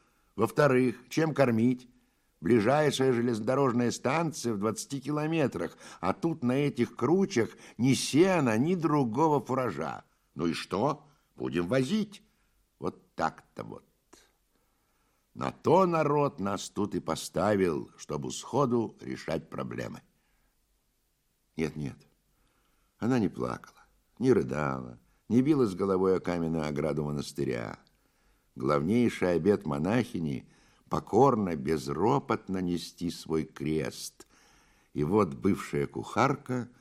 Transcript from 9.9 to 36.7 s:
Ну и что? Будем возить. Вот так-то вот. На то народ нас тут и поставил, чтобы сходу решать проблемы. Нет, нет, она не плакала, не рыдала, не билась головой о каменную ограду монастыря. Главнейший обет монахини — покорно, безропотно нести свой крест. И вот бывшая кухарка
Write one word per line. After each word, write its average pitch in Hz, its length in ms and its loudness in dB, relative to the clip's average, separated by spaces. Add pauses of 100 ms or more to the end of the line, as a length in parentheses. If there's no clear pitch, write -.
Ну 82 140 0
и 80 40 0
что? 113 560 -2 (280)
Будем 90 320 -2
возить. 165 540 -2 (560)
Вот - 360 -10
так-то 78 500 -6
вот. 52 180 -16 (1500)
На - 200 -6
то 180 340 2
народ 147 520 0
нас 98 300 -4
тут 101 260 -4
и 85 60 -4
поставил, 85 960 -2
чтобы 73 340 -8
сходу 120 720 -2
решать 76 480 -8
проблемы. 60 540 -8 (1500)
Нет, 78 200 -4
нет, 71 200 -8 (1000)
она 123 200 0
не 95 120 2
плакала, - 560 -8 (320)
не 123 160 4
рыдала, 65 640 -2 (300)
не 117 100 4
билась 131 340 2
головой 92 440 2
о - 20 -12
каменную 82 480 -2
ограду 73 360 -2
монастыря. 67 720 -6 (760)
Главнейший 87 800 2
обет 87 320 2
монахини — 78 840 -2 (480)
покорно, 104 640 4
безропотно 80 1000 -2
нести 87 520 -4
свой 80 320 -4
крест. - 840 -6 (640)
И 69 100 -2
вот 87 320 2
бывшая 71 540 -2
кухарка 123 800 -2 (120)